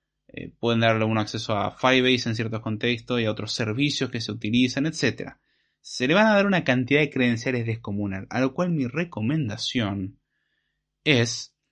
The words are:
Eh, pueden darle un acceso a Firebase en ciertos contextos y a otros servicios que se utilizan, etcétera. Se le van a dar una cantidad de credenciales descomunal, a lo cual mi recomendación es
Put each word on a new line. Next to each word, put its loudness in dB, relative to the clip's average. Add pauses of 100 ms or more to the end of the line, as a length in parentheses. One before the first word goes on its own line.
(280)
Eh, -12
pueden 2
darle 4
un 0
acceso -4
a -2
Firebase 2
en 0
ciertos -4
contextos -2
y 0
a 0
otros -6
servicios -2
que -6
se -6
utilizan, 0
etcétera. -4 (400)
Se -4
le 4
van 6
a 6
dar 4
una 2
cantidad 4
de 2
credenciales 0
descomunal, -4
a -2
lo 0
cual -2
mi 0
recomendación -2 (840)
es 2 (220)